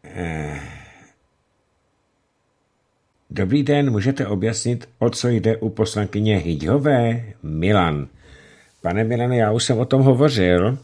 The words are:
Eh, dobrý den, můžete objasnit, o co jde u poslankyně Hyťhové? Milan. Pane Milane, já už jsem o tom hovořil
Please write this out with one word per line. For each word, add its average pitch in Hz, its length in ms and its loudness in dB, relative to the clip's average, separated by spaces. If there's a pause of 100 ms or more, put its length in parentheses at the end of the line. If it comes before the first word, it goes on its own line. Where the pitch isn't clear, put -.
Eh, 78 560 -10 (2750)
dobrý 104 340 0
den, 143 280 2
můžete 117 360 0
objasnit, 110 640 -4 (100)
o 120 100 2
co 120 200 -2
jde 110 280 2
u 110 120 -4
poslankyně 107 680 0
Hyťhové? 117 880 0 (200)
Milan. 78 640 0 (760)
Pane 92 220 -2
Milane, 120 340 0
já 110 140 2
už 117 120 0
jsem 123 140 0
o 123 80 0
tom 135 160 2
hovořil 120 840 4